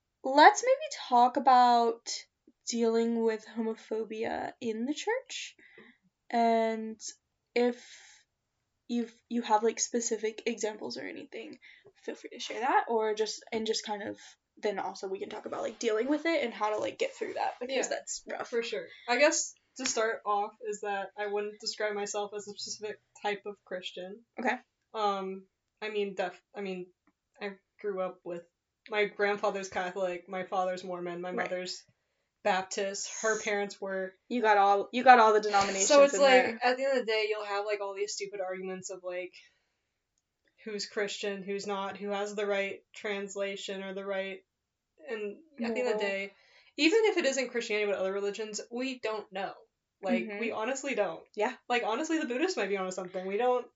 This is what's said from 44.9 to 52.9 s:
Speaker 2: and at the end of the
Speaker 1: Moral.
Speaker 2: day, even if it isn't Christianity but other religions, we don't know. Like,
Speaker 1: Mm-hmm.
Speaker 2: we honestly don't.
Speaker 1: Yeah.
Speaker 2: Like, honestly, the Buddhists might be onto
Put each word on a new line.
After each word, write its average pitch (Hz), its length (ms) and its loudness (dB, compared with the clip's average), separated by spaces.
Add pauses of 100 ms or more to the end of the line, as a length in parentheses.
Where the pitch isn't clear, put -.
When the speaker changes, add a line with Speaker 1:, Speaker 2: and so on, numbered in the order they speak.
Speaker 2:
and 208 260 -6 (280)
at 226 120 -2
the 247 60 0
end 247 80 2
of 208 100 0
the 208 60 0
Speaker 1:
Moral. 196 40 0
Speaker 2:
day, 196 240 -4 (440)
even 320 280 4
if 381 120 2
it 330 80 2
isn't 262 240 0
Christianity 214 420 -2
but 185 80 0
other 190 140 -2
religions, 202 480 -6 (100)
we 254 280 -6
don't 214 320 -6
know. 190 220 -6 (480)
Like, 226 220 0
Speaker 1:
Mm-hmm. 208 160 -8
Speaker 2:
we 226 140 -4
honestly 254 420 -4
don't. 180 260 -2 (140)
Speaker 1:
Yeah. 220 180 0 (140)
Speaker 2:
Like, 240 180 0
honestly, 302 340 0
the 302 60 -4
Buddhists 254 300 -2
might 202 140 -2
be 196 80 0
onto 185 140 -4